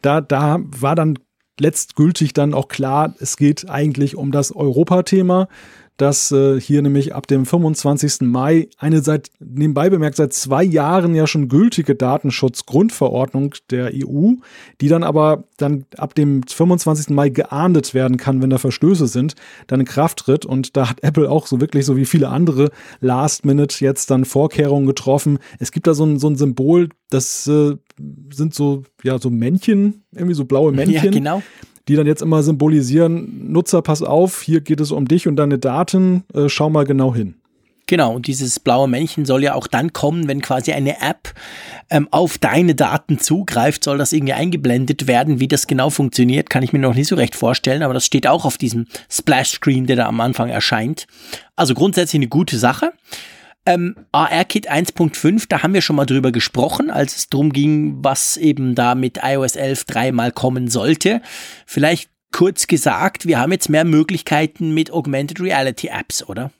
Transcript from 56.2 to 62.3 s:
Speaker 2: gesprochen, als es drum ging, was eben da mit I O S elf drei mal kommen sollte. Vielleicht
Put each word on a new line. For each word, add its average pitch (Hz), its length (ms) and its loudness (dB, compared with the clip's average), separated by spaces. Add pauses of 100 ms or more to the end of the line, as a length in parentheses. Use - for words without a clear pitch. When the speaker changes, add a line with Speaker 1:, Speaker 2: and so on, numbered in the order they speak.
Speaker 2:
gesprochen, 131 600 -2
als 143 260 -2
es - 120 -8
drum 147 220 0
ging, 147 520 0
was - 340 -2
eben 143 380 0
da 123 180 2
mit 127 240 -4
I 135 200 -2
O 135 60 0
S 127 120 -4
elf 135 280 -4
drei 123 280 -2
mal 120 200 0
kommen 127 380 -2
sollte. 156 520 0 (440)
Vielleicht 156 440 0 (220)